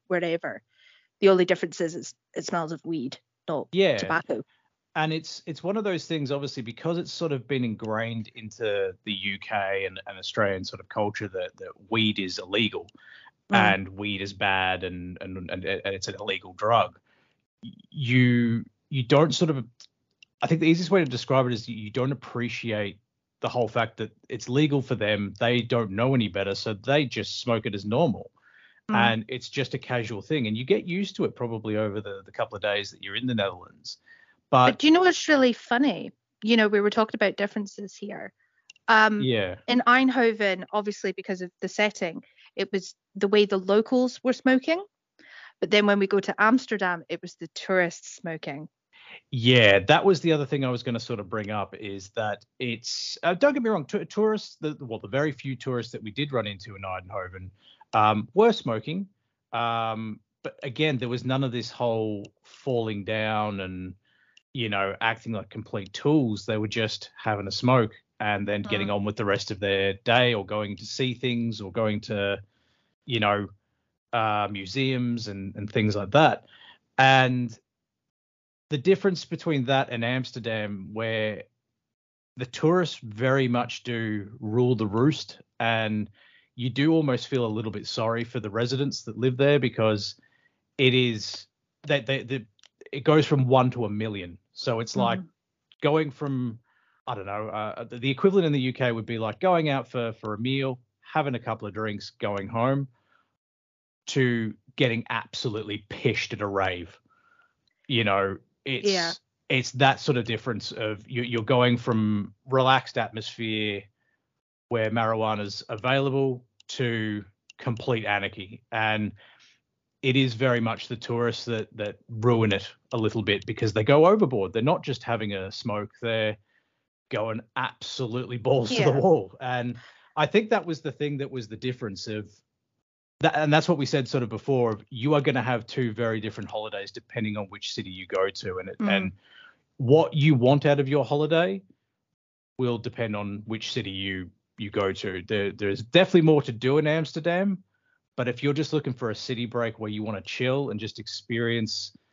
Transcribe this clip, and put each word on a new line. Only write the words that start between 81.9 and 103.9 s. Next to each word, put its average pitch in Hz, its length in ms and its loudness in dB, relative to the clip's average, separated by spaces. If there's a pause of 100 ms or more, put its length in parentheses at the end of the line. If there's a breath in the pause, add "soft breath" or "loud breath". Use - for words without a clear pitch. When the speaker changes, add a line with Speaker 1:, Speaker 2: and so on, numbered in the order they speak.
Speaker 2:
the 123 100 -6
tourists 165 560 0
very 127 460 2
much 120 340 -2
do 107 480 -4 (100)
rule 123 340 2
the 110 120 0
roost, 117 540 0 (180)
and 110 520 0 (440 soft breath)
you 123 160 -4
do 143 220 2
almost 139 360 2
feel 127 180 0
a 107 100 -2
little 110 140 -4
bit 107 160 -8
sorry 113 380 -2
for 117 160 -6
the 107 100 -8
residents 123 520 -2
that 107 140 -12
live 127 200 2
there 143 220 6
because 110 580 0 (600)
it 131 160 6
is 123 540 0 (400)
that 139 200 -2
they, 135 180 -2
the, 120 200 -6 (480)
it 123 120 -8
goes 151 220 6
from 135 200 4
one 127 240 6
to 120 140 -4
a 101 60 -4
million. 101 460 -6 (160)
So 117 280 -2
it's 117 160 -8
like 120 240 2
Speaker 1:
Mm. 170 80 -14 (520)
Speaker 2:
going 151 300 2
from, 127 480 -4 (480)
I 123 80 -6
don't 98 120 -8
know, 104 220 -6
uh, 107 360 -8
the, 120 140 -12
the 127 120 0
equivalent 180 360 4
in 151 60 2
the 143 80 2
U 127 120 0
K 123 200 0
would 117 140 -4
be 117 120 -4
like 110 220 -4
going 170 280 2
out 135 200 -2
for, 117 260 -4
for 107 200 -8
a 101 40 -6
meal, 131 400 -2 (220)
having 143 340 -2
a 120 40 -4
couple 113 300 -6
of 95 60 -12
drinks, 104 360 -6
going 101 380 -6
home, 135 400 0 (1200)